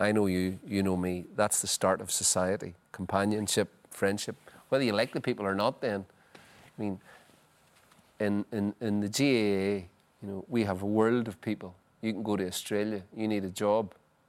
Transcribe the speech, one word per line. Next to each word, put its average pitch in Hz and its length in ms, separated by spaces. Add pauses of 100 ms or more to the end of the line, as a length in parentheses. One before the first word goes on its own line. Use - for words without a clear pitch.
I 104 100
know 107 140
you, 92 420
you 98 160
know 92 140
me. 90 300 (100)
That's 104 240
the 98 60
start - 340
of 98 100
society. 92 640 (180)
Companionship, 101 760 (220)
friendship. 101 460 (340)
Whether 135 140
you 110 100
like 117 180
the 117 80
people 110 240
or 98 100
not 110 280
then. 101 240 (280)
I - 460
mean, 101 200 (1160)
in, 101 320
in, 101 300
in 104 200
the 104 100
G 135 260
A 101 400
A, 92 120 (340)
you 101 80
know, 95 180
we 117 160
have 95 160
a 101 60
world 113 420
of 101 140
people. 101 320 (260)
You 113 120
can 98 100
go 104 140
to 95 100
Australia, 104 560 (140)
you 110 100
need 104 180
a 92 40
job. 104 460 (340)